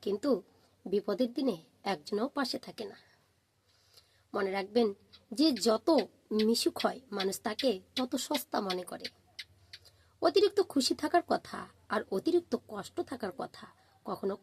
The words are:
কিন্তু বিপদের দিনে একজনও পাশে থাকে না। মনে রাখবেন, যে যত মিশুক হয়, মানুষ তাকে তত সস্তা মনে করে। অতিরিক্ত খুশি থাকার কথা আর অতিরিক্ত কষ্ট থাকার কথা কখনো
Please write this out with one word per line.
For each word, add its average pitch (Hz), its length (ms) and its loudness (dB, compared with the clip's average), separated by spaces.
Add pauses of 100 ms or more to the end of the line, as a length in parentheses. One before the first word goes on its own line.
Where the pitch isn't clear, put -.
কিন্তু 214 400 0 (440)
বিপদের 208 460 0
দিনে 240 320 -2 (180)
একজনও 202 460 -2
পাশে 262 300 -4
থাকে - 260 -12
না। 196 100 -12 (1400)
মনে 196 160 0
রাখবেন, 202 440 0 (380)
যে 277 200 4
যত 220 380 2 (420)
মিশুক 220 460 2
হয়, - 220 -2 (100)
মানুষ 196 300 -2
তাকে 214 400 -2 (160)
তত 254 200 -2
সস্তা 247 440 -2
মনে 185 220 -4
করে। - 220 -12 (1160)
অতিরিক্ত 370 380 4
খুশি 311 340 2
থাকার 339 340 2
কথা - 400 -4 (200)
আর 214 120 0 (100)
অতিরিক্ত 330 460 0 (120)
কষ্ট 202 320 -10
থাকার 233 380 -6
কথা - 280 -8 (380)
কখনো 202 380 -4